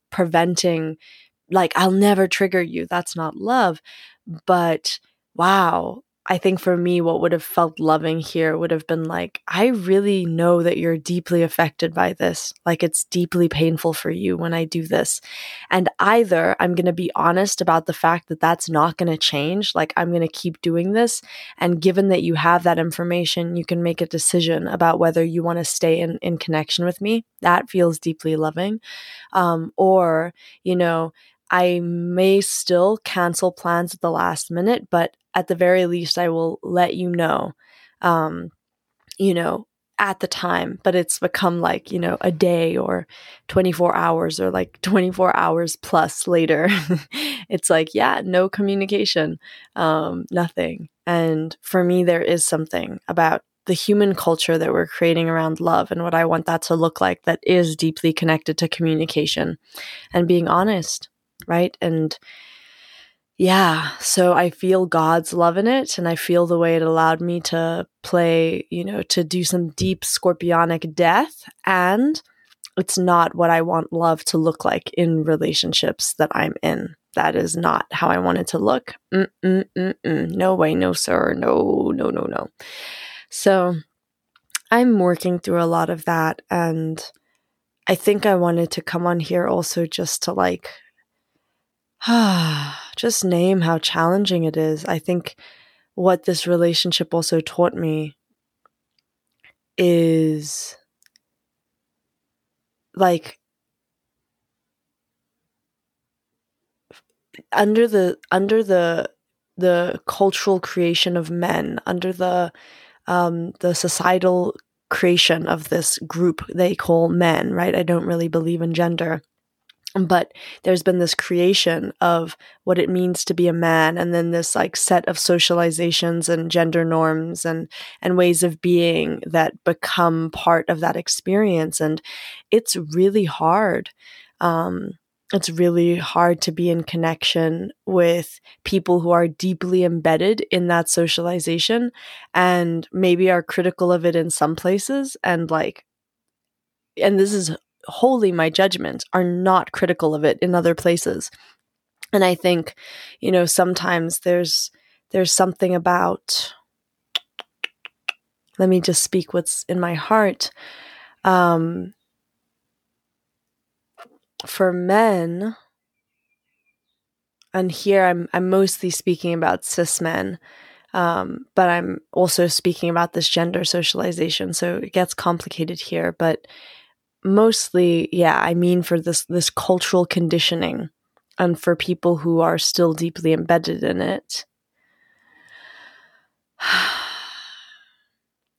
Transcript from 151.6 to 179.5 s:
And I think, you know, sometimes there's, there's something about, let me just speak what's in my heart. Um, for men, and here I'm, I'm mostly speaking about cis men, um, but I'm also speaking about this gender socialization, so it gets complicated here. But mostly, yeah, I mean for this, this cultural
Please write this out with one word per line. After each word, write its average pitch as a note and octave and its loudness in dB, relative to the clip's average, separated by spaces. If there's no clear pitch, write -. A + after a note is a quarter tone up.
And G3 4
I F3+ 4
think, F3 0
you - -2
know, F3+ 4
sometimes F3 0
there's, F3 0
there's F#3 2
something F#3 2
about, F3 -2
let F#3 2
me F#3 4
just E3 -2
speak - -4
what's - -4
in F3+ -2
my F3 -2
heart. G3+ 0
Um, F3 2
for F#3 0
men, F#3 0
and F#3 -2
here G3 2
I'm, F3 0
I'm F3+ 0
mostly F#3+ 0
speaking E3+ -2
about E3+ 0
cis - -2
men, E3 -4
um, F3+ -2
but F#3 4
I'm F3 -2
also F3 2
speaking F3 -2
about E3+ 0
this E3 -2
gender F3 -2
socialization, E3+ -2
so F3 -4
it - -8
gets F3+ 0
complicated E3+ -4
here. E3+ -4
But E3 -2
mostly, F#3 2
yeah, E3+ 2
I E3+ 0
mean F3 2
for E3+ 0
this, E3+ -4
this E3+ -2
cultural F3+ 0